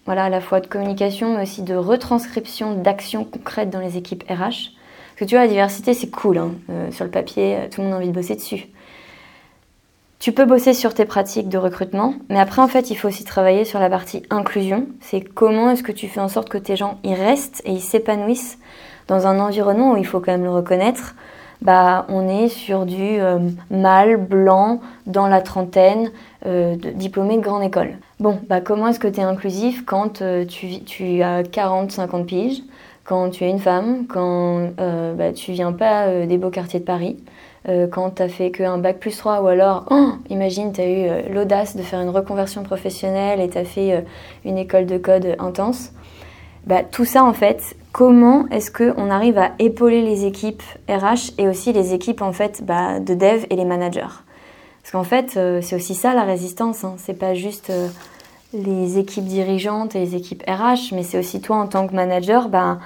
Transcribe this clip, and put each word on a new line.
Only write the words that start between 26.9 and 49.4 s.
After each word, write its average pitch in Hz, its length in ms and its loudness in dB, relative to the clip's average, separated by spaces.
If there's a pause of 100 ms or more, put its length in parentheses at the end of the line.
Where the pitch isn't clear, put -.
diplômé 196 460 0
de 220 60 2
grande 202 220 -2
école. - 340 -2 (220)
Bon, 208 180 2 (100)
bah, 180 120 2
comment 208 280 0
est-ce 233 120 0
que 214 80 0
t'es 202 140 -2
inclusif 196 600 -2
quand, 202 380 -2
euh, 180 220 0
tu 175 220 -12
vis, 185 180 -10
tu 180 380 -2
as 175 200 0
quarante, 190 480 -2
cinquante 175 360 -6
piges, 226 360 -4 (420)
quand 185 260 -2
tu 180 120 -8
es 180 80 0
une 196 80 -2
femme, 202 500 0
quand, 175 600 -2 (100)
euh, 170 340 -4
bah, 170 180 -2
tu - 180 -12
viens 175 220 -2
pas, 208 340 2
euh, 180 200 0
des 180 120 2
beaux 185 120 -2
quartiers 180 300 -6
de 175 40 -14
Paris, 180 320 -4 (520)
euh, 180 180 2
quand 185 240 -4
t'as 190 160 -2
fait 180 240 -2
que 185 140 -4
un 185 140 0
bac 185 200 0
plus 214 180 -8
trois, 208 240 0
ou 196 60 2
alors, 185 440 4
oh, 277 200 6 (200)
imagine, 196 420 -2
t'as 185 140 -2
eu, 185 200 0
euh, 170 240 0
l'audace 202 460 0
de 185 60 -8
faire 180 180 -6
une 180 80 -2
reconversion 196 560 -2
professionnelle 190 760 -2
et 180 80 0
t'as 175 140 -4
fait, 190 300 -2
euh, 170 80 2 (440)
une 190 140 -2
école 185 280 2
de 180 120 -2
code 185 400 2
intense. 196 540 -4 (720)
Bah, 185 160 2
tout - 220 -2
ça, 262 200 6
en 233 80 4
fait, - 440 0 (160)
comment 247 580 8
est-ce 214 200 -4
qu'on 214 400 0
arrive 208 280 4
à 185 200 2